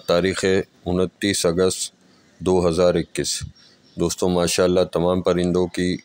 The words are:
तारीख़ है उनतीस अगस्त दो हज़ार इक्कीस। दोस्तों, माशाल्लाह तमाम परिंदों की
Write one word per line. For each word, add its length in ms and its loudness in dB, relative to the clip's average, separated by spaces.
तारीख़ 380 0
है 180 2
उनतीस 580 -2
अगस्त 460 0
दो 200 2
हज़ार 360 2
इक्कीस। 420 -6
दोस्तों, 320 -2
माशाल्लाह 540 2
तमाम 280 0
परिंदों 480 0
की 360 -4